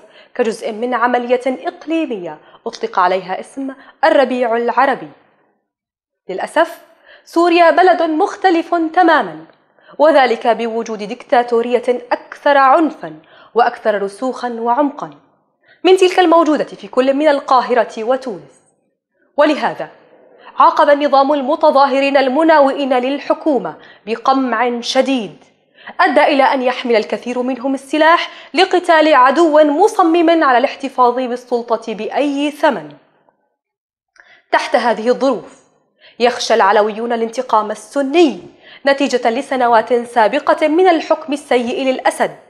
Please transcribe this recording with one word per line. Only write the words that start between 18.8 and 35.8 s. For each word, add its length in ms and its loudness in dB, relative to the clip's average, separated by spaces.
ولهذا 520 -2
عاقب 320 4
النظام 420 2
المتظاهرين 840 0
المناوئين 840 2
للحكومة 760 -2
بقمع 760 -2
شديد 640 -4
أدى 220 2
إلى 200 2
أن 200 0
يحمل 340 -2
الكثير 460 -4
منهم 320 -6
السلاح 560 0
لقتال 600 2
عدو 480 4
مصمم 840 2
على 140 4
الاحتفاظ 560 0
بالسلطة 800 -6
بأي 560 -4
ثمن. 420 -2
تحت 240 0
هذه 320 -2
الظروف 560 -4